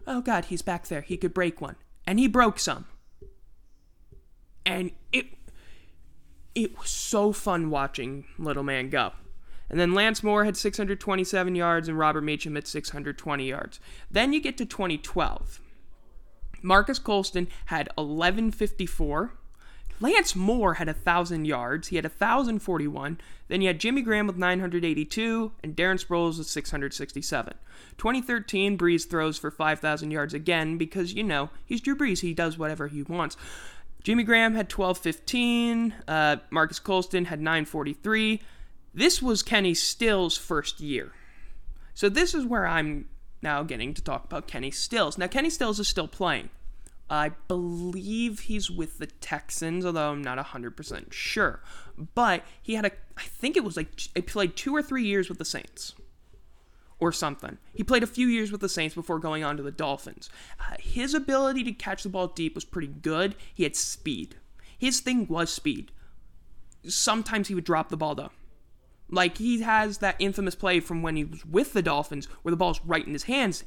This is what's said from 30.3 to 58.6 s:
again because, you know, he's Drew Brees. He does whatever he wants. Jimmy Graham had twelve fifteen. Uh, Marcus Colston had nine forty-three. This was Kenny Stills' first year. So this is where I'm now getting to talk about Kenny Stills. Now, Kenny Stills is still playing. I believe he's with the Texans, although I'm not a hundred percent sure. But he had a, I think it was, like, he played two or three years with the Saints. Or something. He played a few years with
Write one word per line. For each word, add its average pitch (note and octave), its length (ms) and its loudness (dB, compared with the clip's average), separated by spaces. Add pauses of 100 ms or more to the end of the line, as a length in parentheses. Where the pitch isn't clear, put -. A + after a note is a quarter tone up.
again D#3+ 440 0
because, F3 360 -2
you G#3+ 100 0
know, D3+ 260 0 (160)
he's A#3+ 160 -2
Drew C#4 140 2
Brees. C4 260 2
He E3+ 120 -2
does D#3+ 240 0
whatever D#3 300 -2
he D3 160 -6
wants. E3 340 -2 (640)
Jimmy A3+ 200 4
Graham A3+ 320 6
had G#3+ 140 0
twelve F#3 280 2
fifteen. A#3 960 2 (140)
Uh, D3+ 300 4 (120)
Marcus D#3+ 300 2
Colston F#3 460 2
had E3 140 -6
nine D#3+ 260 2
forty-three. G#3+ 760 2 (520)
This D4+ 280 6
was A#3 220 2
Kenny G3 320 4
Stills' F#3+ 600 2
first - 440 -2
year. C3+ 340 -4 (800)
So - 160 4
this D4+ 240 4
is D4+ 100 0
where A3+ 220 2
I'm D3+ 420 0 (340)
now D3 220 0
getting C3+ 300 -4
to - 100 -2
talk C3 220 -2
about - 220 -6
Kenny C3+ 240 -4
Stills. - 460 0
Now, F#3 100 0
Kenny C#4 220 2
Stills A3 300 0
is G3+ 80 0
still E3 200 0
playing. D#3+ 420 0 (600)
I D3+ 220 2 (160)
believe F#3 920 -2
he's - 300 0
with E3 280 2
the D3+ 80 -6
Texans, E3 800 -4
although D#3 260 2
I'm C#3+ 120 -4
not B2+ 160 -4
a C#3 40 -6
hundred A#2+ 340 -10
percent - 360 -10
sure. - 480 0 (540)
But G#3+ 280 6 (180)
he A3 140 -2
had G#3+ 100 0
a, G3 60 2 (260)
I - 60 -8
think - 340 0
it D4+ 60 6
was, F#3+ 120 -4
like, - 240 -4 (160)
he F3 60 2
played F#3 340 0
two C#4+ 200 -2
or D4+ 60 4
three C4 220 -2
years G3 240 2
with F3+ 100 -8
the D#3 80 -8
Saints. - 480 -8 (1080)
Or E3 120 4
something. - 460 -6 (160)
He G#3 100 -4
played A#3+ 200 4
a A#3 40 0
few B3 200 2
years A3 240 2
with G3+ 100 -6